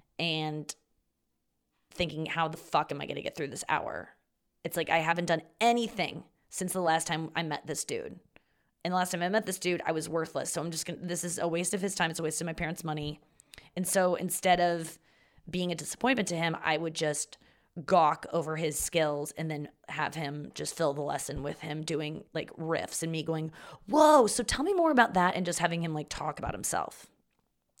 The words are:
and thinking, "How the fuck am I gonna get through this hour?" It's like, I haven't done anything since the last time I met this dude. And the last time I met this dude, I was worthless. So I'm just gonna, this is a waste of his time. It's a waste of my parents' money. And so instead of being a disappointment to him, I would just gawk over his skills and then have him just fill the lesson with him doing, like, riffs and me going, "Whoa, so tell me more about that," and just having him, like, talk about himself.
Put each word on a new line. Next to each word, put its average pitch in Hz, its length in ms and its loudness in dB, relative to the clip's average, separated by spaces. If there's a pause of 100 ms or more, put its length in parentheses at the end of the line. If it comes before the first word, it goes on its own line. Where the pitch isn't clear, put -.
(200)
and 156 540 -2 (1200)
thinking, 156 320 -2
"How 160 220 0
the 160 100 -6
fuck - 340 0
am 143 100 -6
I 147 40 -6
gonna 139 160 -6
get - 140 -6
through 143 140 -6
this - 200 -10
hour?" - 460 -2 (480)
It's 170 140 -4
like, 160 120 -2
I 165 100 4
haven't 170 260 2
done 165 160 2 (180)
anything 226 640 2 (260)
since - 240 -4
the 185 80 0
last 165 260 4
time 160 280 -2
I 170 80 0
met 151 240 -4
this 143 180 -4
dude. 80 340 -6 (640)
And 180 80 -2
the 180 40 0
last 180 160 2
time 170 100 -2
I 175 80 0
met 220 160 2
this - 140 -4
dude, 175 260 0
I 165 60 0
was 156 180 -2
worthless. 160 420 -2
So 160 100 -2
I'm 165 100 -4
just 160 140 -6
gonna, - 160 -8
this 175 220 -6
is 175 140 -4
a 170 100 -2
waste 170 260 -2
of 185 80 -2
his 196 140 -2
time. 165 140 2
It's 160 100 -6
a 165 40 -4
waste 156 180 -2
of 175 40 -4
my 165 80 -2
parents' 160 300 -6
money. 151 360 -4 (560)
And 185 120 -2
so 185 280 4
instead 180 440 2
of 170 400 2 (500)
being 180 220 0
a 165 40 0
disappointment 240 540 0
to 175 60 -2
him, 165 260 0
I 156 160 2
would 160 160 -2
just - 440 -2 (480)
gawk 160 480 6
over 156 240 0
his 156 200 -2
skills 151 600 0
and 160 120 -4
then 151 200 -6 (180)
have 147 280 -2
him 147 400 -6
just 151 200 -6
fill 151 180 2
the 147 80 -4
lesson 143 400 -4
with 143 200 -6
him 156 220 -6
doing, 151 400 -4 (100)
like, 160 240 -6
riffs - 440 -4
and 165 100 -4
me 160 120 -2
going, 160 280 -2 (360)
"Whoa, 294 400 8
so 226 160 0
tell 262 200 -2
me 392 100 2
more 339 180 6
about 233 220 6
that," 180 220 4
and 180 100 0
just 175 140 -2
having 170 220 0
him, 165 120 -2
like, 151 160 -6
talk 147 300 -6
about - 140 -6
himself. - 540 -4 (720)